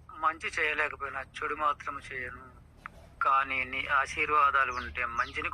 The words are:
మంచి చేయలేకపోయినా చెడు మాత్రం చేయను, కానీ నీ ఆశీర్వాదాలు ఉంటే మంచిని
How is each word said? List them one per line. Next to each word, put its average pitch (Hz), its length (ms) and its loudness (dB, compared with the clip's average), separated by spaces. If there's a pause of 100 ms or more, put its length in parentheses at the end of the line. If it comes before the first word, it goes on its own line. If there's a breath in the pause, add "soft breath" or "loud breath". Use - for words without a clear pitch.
(240)
మంచి 160 240 0
చేయలేకపోయినా 143 720 -2 (160)
చెడు 151 180 -4
మాత్రం 147 420 -2 (120)
చేయను, 123 360 -10 (800)
కానీ 135 400 4
నీ 131 160 -4 (200)
ఆశీర్వాదాలు 139 720 4
ఉంటే 123 340 -4
మంచిని 139 480 -4